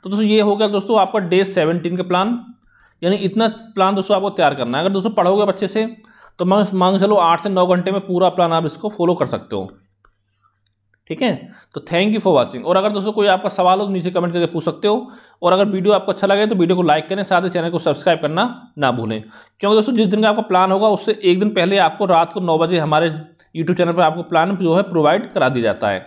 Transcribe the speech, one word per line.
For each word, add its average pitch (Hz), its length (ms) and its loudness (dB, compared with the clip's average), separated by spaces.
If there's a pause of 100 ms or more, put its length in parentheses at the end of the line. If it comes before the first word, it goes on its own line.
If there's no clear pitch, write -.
तो 190 60 -8
दोस्तों 208 160 0
ये 214 140 4
हो 202 160 2
गया 214 140 0
दोस्तों 208 300 0
आपका 190 200 0
डे 180 260 2
सेवनटीन 175 500 -2
का 180 80 -6
प्लान, 190 340 -2 (640)
यानी 185 160 0
इतना 196 300 0 (260)
प्लान 190 200 2
दोस्तों 196 220 0
आपको 190 140 -2
तैयार 170 240 0
करना 127 240 -4
है। 165 60 -2
अगर 196 80 0
दोस्तों 196 200 -2
पढ़ोगे 196 300 2
आप 202 60 2
अच्छे 190 200 -4
से 220 180 -4 (520)
तो 180 60 -2
मान, 196 200 4 (100)
मान 185 180 2
के 196 60 0
चलो 208 180 2
आठ 170 260 2
से 208 60 -4
नौ 185 180 2
घंटे 180 260 0
में 196 100 -2
पूरा 180 280 0
प्लान 175 220 0
आप 165 140 0
इसको 180 240 -8
फॉलो 175 240 0
कर 151 140 -2
सकते - 280 -8
हो। 95 140 -8 (1400)
ठीक 233 120 -6
है, 220 120 0 (400)
तो 139 80 -10
thank 190 300 0
you 226 100 0
for 185 120 2
watching। 123 300 0
और 175 120 0
अगर 208 160 0
दोस्तों 208 200 -4
कोई 214 140 0
आपका 196 220 2
सवाल 185 320 2
हो 202 60 -2
तो 196 60 -4
नीचे 180 180 -4
कमेंट 175 220 -2
करके 170 140 0
पूछ 160 180 -6
सकते 190 240 -2
हो, 247 220 -2 (320)
और 175 100 4
अगर 190 140 4
वीडियो 196 280 0
आपको 190 180 -2
अच्छा 196 140 -4
लगे 202 200 2
तो 214 80 -2
वीडियो 180 220 2
को 180 60 0
लाइक 156 260 0
करें, 196 160 -4
साथ 180 180 0
ही 185 80 -2
चैनल 170 200 -4
को 170 80 -4
सब्सक्राइब 160 420 0
करना 180 580 -4
ना 135 140 2
भूलें, 110 280 -4 (400)
क्योंकि 208 160 2
दोस्तों 220 180 2
जिस 220 120 2
दिन 208 160 0
का 220 60 4
आपका 214 140 0
प्लान 190 300 2
होगा 208 160 2
उससे 208 360 0
एक 180 160 4
दिन 214 100 0
पहले 196 280 0
आपको 185 280 0
रात 170 260 2
को 202 80 -6
नौ 170 180 0
बजे 165 200 0
हमारे 156 320 0
YouTube 160 680 -6
चैनल 170 140 0
पर 175 100 0
आपको 165 220 0
प्लान 175 320 0
जो 170 180 0
है 190 80 2
प्रोवाइड 175 500 0
करा 131 160 0
दिया 123 160 -2
जाता 104 260 0
है। 95 160 -2